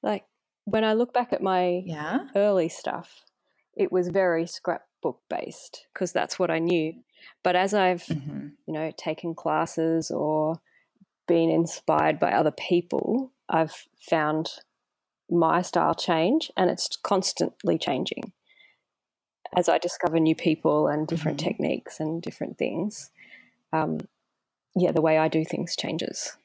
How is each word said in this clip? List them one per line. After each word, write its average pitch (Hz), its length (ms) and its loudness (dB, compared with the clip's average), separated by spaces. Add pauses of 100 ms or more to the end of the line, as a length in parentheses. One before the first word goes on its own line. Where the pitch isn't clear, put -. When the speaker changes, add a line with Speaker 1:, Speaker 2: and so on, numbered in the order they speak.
Speaker 1:
Like, 208 220 -2 (400)
when 220 180 0
I 220 100 4
look 240 200 0
back 247 180 0
at - 100 -2
my 180 440 2
Speaker 2:
Yeah. 170 400 -4 (100)
Speaker 1:
early 202 340 4
stuff, - 540 -8 (520)
it - 180 0
was 180 160 2
very 175 360 2
scrapbook - 840 -6
based - 640 -10
'cause - 180 -4
that's - 260 -2
what 175 140 0
I 165 80 0
knew. 165 420 0 (420)
But 180 120 2
as 190 180 2
I've, 185 340 2
Speaker 2:
Mm-hmm. 143 400 -6 (180)
Speaker 1:
you 156 80 -8
know, 156 180 -4
taken 160 440 -6
classes 160 760 0
or 156 480 -2 (680)
been 165 220 4
inspired 160 680 2
by - 140 2
other 151 180 2
people, 208 800 -2 (160)
I've - 400 -2 (100)
found 156 600 -2 (720)
my 170 320 4
style 165 320 2
change, 180 640 0
and 185 120 4
it's - 260 -4
constantly - 840 0
changing - 540 -4 (1200)
as 175 140 2
I 160 80 6
discover 165 420 0
new 160 160 4
people 156 520 2
and 151 200 0
different 156 320 -2
Speaker 2:
Mm-hmm. 165 100 -2
Speaker 1:
techniques - 500 -4
and 160 220 -4
different - 360 -8
things. - 540 -4 (600)
Um, 156 260 -2 (760)
yeah, 175 160 2
the 160 100 2
way 156 160 4
I 156 120 4
do 160 160 2
things - 300 -4
changes. - 680 -6